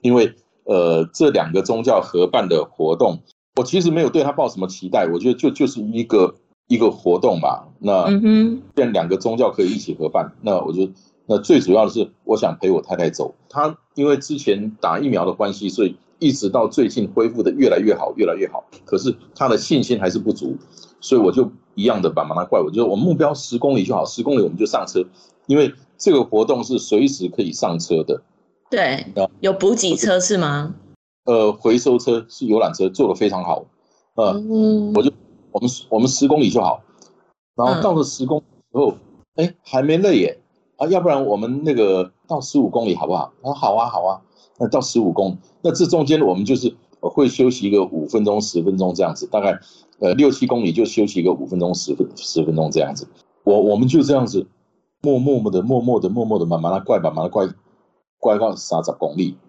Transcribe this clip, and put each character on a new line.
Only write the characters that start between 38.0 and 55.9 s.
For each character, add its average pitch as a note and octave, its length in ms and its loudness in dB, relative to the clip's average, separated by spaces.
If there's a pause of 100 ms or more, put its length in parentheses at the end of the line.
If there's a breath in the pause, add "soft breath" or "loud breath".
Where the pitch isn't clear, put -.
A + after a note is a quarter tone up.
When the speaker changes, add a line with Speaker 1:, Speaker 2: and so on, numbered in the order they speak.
Speaker 1:
十 - 200 -8
Speaker 2:
嗯。 - 20 -4
Speaker 1:
公 D3+ 120 0
里 - 60 -8 (260)
之 - 80 -4
后， B2+ 160 2 (400)
哎， E3+ 180 -2 (120)
还 C3 180 -2
没 D#3 160 2
累 F#3 200 4
耶。 - 220 -2 (360)
啊， C#3+ 100 -2
要 F3+ 140 2
不 F3 80 0
然 C#3 180 0
我 G#2 100 0
们 B2 280 -4
那 D3+ 100 0
个 F#2+ 380 0 (160)
到 D#3 120 -4
十 - 180 -2
五 C4+ 100 2
公 A#2 180 -2
里 F#2 80 0
好 D2+ 140 -6
不 F2+ 60 -2
好？ D2 180 -6 (100)
他 B2+ 60 -8
说 C#3 100 -4
：“好 A#2 160 0
啊， A#2 140 0
好 F#2+ 160 -4
啊。” F#2+ 180 -2 (380 soft breath)
那 A#2+ 80 -2
到 B2+ 120 0
十 B2 200 -2
五 G2 100 2
公 F#2+ 220 -2
里， F2+ 40 -10 (260 soft breath)
那 E3+ 100 0
这 E3+ 140 0
中 D#3 200 0
间 D#3 140 2
我 G2 140 2
们 G2 100 -2
就 B2+ 100 0
是， B2 180 -2 (280)
呃， E2+ 100 -4
会 C#3 180 2
休 B2+ 220 2
息 B2 160 -6
一 G2+ 40 0
个 G2+ 140 4
五 D#2+ 220 -6
分 G#2+ 180 0
钟、 G#2 160 2
十 F2 220 -4
分 F#2+ 160 0
钟 F#2 160 0
这 F#2 80 0
样 E2 120 -2
子， - 160 -12
大 G#2+ 100 0
概， G2 160 0 (440 soft breath)
呃， F2+ 140 2
六 C#3 180 4
七 - 160 -2
公 A#2+ 160 -2
里 E2+ 80 0
就 A2+ 120 2
休 G#2 220 0
息 F#2+ 140 -4
一 - 20 -2
个 F2+ 100 2
五 C#2 140 -4
分 F2+ 140 -4
钟、 F2+ 140 0
十 - 200 -6
分， - 220 -2
十 - 280 -4
分 D#2+ 120 -2
钟 D#2+ 160 -2
这 D#2+ 80 0
样 C#2+ 120 -2
子。 - 140 -14 (380 soft breath)
我， G2+ 160 4
我 G#2 160 2
们 B2 100 2
就 C#3+ 160 4
这 - 120 2
样 B2+ 120 0
子， G2 200 -4 (540)
默 C#3+ 160 0
默 B2+ 320 0
的、 F#2+ 140 0
默 B2 180 0
默 A#2 200 0